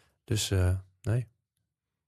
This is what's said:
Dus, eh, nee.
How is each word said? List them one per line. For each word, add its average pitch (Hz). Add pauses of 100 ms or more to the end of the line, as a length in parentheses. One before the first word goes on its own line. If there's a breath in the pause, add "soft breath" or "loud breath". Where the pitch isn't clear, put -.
(240 soft breath)
Dus, -
eh, 92 (320)
nee. 117 (800)